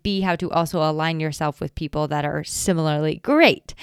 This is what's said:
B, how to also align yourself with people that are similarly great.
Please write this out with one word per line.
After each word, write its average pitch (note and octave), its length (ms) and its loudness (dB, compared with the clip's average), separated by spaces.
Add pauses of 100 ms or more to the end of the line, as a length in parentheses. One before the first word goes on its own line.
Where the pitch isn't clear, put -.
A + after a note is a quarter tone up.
B, G3 180 0
how F#3 160 2
to F3+ 140 -4
also E3 300 0
align D#3 380 0
yourself D#3 400 -2
with D3 160 -6
people D3+ 340 -4
that D3 180 -2
are D3 180 -4
similarly D#3 800 0
great. D4 600 2